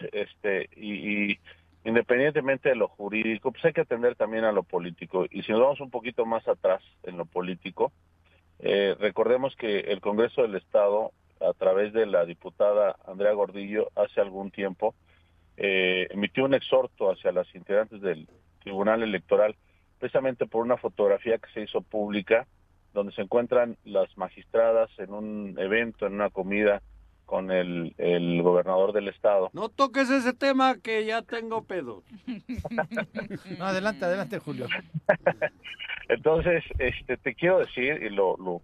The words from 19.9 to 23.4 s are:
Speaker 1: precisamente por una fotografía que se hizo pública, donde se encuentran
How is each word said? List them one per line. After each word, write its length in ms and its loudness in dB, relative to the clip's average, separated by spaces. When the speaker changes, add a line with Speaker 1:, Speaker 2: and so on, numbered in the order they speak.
Speaker 1:
precisamente 460 -2
por 200 0
una 120 2
fotografía 600 2
que 160 -20
se 80 -8
hizo 200 -4
pública, 680 -2
donde 200 -4
se 80 -6
encuentran 640 0